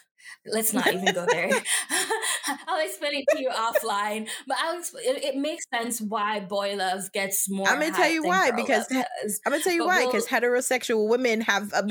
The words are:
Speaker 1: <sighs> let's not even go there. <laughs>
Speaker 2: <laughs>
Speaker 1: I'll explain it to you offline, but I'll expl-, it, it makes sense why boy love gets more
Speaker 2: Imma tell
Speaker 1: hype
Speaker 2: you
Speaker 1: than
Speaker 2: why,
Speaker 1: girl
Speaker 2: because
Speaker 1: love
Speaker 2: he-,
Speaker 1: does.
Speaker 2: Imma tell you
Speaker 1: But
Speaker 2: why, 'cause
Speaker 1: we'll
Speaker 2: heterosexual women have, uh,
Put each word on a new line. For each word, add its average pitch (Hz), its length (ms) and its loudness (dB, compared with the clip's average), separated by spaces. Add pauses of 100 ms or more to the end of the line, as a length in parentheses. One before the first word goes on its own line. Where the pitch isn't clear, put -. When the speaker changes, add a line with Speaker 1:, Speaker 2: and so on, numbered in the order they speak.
Speaker 1:
<sighs> - 400 -20
let's 220 280 0
not - 180 2
even 370 200 2
go - 140 -2
there. 415 240 2 (400)
<laughs> - 0 -
Speaker 2:
<laughs> - 800 -2
Speaker 1:
I'll 320 160 0
explain 294 300 -4
it 277 160 -4
to 311 80 4
you 262 120 -2
offline, 214 760 -2 (180)
but 262 140 -2
I'll 330 200 -2
expl-, - 220 -10
it, 269 220 0
it 269 120 -2
makes 302 360 -4
sense 240 280 -2
why 208 400 -2
boy 202 360 -2
love 190 360 -2
gets 196 380 -2
more 196 220 0
Speaker 2:
Imma 302 200 0
tell 339 140 4
Speaker 1:
hype 320 60 4
Speaker 2:
you 320 100 0
Speaker 1:
than 294 80 0
Speaker 2:
why, 359 200 4
Speaker 1:
girl 226 60 0
Speaker 2:
because 220 320 0
Speaker 1:
love - 0 -
Speaker 2:
he-, 254 160 0 (180)
Speaker 1:
does. 208 240 -4
Speaker 2:
Imma 285 140 2
tell 359 140 2
you 339 100 2
Speaker 1:
But - 20 0
Speaker 2:
why, 349 200 4
'cause 233 220 0
Speaker 1:
we'll 247 120 0
Speaker 2:
heterosexual 247 680 2
women 233 340 2
have, 202 320 0
uh, 196 160 2